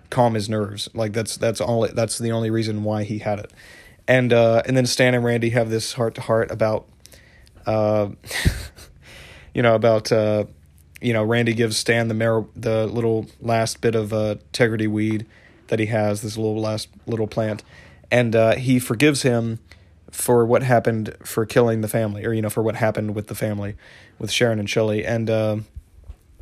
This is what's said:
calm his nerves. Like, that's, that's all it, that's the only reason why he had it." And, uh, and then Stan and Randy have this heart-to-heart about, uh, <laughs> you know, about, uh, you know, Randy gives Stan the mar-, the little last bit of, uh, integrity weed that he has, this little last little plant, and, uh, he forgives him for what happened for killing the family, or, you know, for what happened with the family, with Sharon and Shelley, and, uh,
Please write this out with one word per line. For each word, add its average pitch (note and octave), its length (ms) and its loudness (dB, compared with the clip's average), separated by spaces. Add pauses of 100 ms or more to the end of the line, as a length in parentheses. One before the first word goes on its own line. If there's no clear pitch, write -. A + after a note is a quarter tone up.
calm A#2+ 260 2
his G#2+ 140 -4
nerves. G#2 460 -4
Like, A2 180 -4
that's, G#2+ 240 -4
that's A2+ 240 -2
all A#2 220 0
it, - 140 -2
that's A2+ 220 -2
the A#2 120 -4
only A2+ 200 -2
reason A2 340 -2
why G#2+ 180 -2
he G#2 160 -6
had G#2 220 -4
it." - 120 -14 (540)
And, B2 260 4
uh, A#2 340 6
and C3 100 0
then B2+ 100 4
Stan B2+ 280 2
and A#2+ 100 2
Randy A#2 260 0
have A#2 180 2
this A2 260 -4
heart-to-heart A2+ 580 -2
about, A2 340 -2 (800)
uh, G#2+ 440 0 (720)
<laughs> - 720 -20
you B2+ 80 0
know, A#2 120 6
about, A2 380 2
uh, G#2+ 320 2 (560)
you A#2+ 120 -2
know, A2 120 0
Randy A#2 300 0
gives A2 220 0
Stan A#2 320 0
the A2+ 60 -2
mar-, A2+ 400 0
the A2 320 -2
little A2+ 400 -2 (140)
last A2+ 400 -2
bit A#2 140 2
of, A2 180 -2
uh, G#2+ 280 -2
integrity A2 460 0
weed G#2+ 400 -2 (420)
that A2+ 100 0
he A2 80 0
has, G#2+ 360 0
this G#2+ 140 -8
little A2 240 -2
last A2 280 -6 (180)
little A2 200 -4
plant, G#2+ 360 -4 (480)
and, A#2 240 4
uh, A2+ 220 6
he B2+ 220 2
forgives C3+ 440 2
him A#2 360 0 (520)
for A#2+ 340 2
what A#2 180 4
happened A2+ 600 0
for - 240 -4
killing A#2 340 2
the G#2+ 80 -2
family, G#2 380 -2
or, A2+ 60 -2
you A2 100 -2
know, G#2+ 80 -2
for A2+ 120 -2
what A2 120 0
happened G#2+ 400 -2
with G#2 140 -6
the A2 60 -10
family, G2+ 420 -6 (420)
with A2 120 -8
Sharon A2+ 280 2
and G2+ 100 -4
Shelley, G#2+ 360 0
and, A2+ 260 -2
uh, A2 260 0 (840)